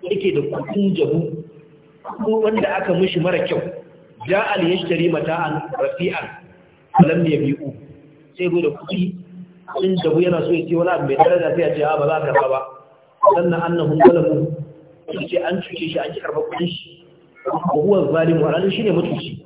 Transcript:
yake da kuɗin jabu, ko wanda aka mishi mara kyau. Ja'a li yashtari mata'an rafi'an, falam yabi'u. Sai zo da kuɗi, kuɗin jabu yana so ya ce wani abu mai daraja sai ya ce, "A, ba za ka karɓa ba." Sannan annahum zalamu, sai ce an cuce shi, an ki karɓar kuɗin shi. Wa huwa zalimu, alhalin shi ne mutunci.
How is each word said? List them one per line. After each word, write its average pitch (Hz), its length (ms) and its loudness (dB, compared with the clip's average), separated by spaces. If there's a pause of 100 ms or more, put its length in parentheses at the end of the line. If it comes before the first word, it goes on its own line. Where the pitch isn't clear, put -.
yake 190 320 -2
da 143 60 0
kuɗin 190 540 -2
jabu, 156 500 -2 (800)
ko 220 160 2
wanda 214 360 0
aka 190 180 0
mishi 175 260 0
mara 175 260 0
kyau. 85 140 -2 (680)
Ja'a 202 340 0
li 175 140 2
yashtari 170 340 0
mata'an 156 560 -2 (120)
rafi'an, 523 480 -4 (680)
falam 175 320 6
yabi'u. 143 480 -2 (640)
Sai 180 120 -2
zo 170 120 0
da 147 160 2
kuɗi, 185 360 -4 (600)
kuɗin 185 280 0
jabu 160 180 4
yana 175 260 2
so 180 60 2
ya 160 160 0
ce 170 80 0
wani 175 140 2
abu 151 160 0
mai 135 100 0
daraja 165 380 4
sai 170 60 0
ya 151 140 2
ce, 151 80 -2
"A, 151 160 2
ba 143 80 2
za 156 140 0
ka 143 120 -2
karɓa 131 160 2
ba." 131 120 0 (760)
Sannan 170 260 0
annahum 165 460 0
zalamu, 156 400 4 (640)
sai - 180 -6
ce - 140 -4
an 175 200 -4
cuce - 280 -8
shi, - 80 -4
an 151 160 -6
ki - 60 -8
karɓar - 300 -6
kuɗin 175 180 -4
shi. - 360 -14 (420)
Wa 165 120 -4 (160)
huwa 175 380 2
zalimu, 160 340 2
alhalin 175 240 0
shi - 140 -4
ne 208 60 2
mutunci. - 560 -4